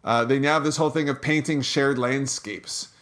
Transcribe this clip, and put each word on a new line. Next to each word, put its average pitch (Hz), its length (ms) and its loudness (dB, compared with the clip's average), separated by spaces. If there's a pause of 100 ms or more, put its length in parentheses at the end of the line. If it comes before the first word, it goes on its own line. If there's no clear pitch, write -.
Uh, 117 200 2
they 135 160 2
now 143 140 2
have 156 100 2
this 151 140 0
whole 156 140 2
thing 151 180 -2
of 135 120 -4
painting 151 420 0
shared 139 340 0
landscapes. 127 920 -4 (120)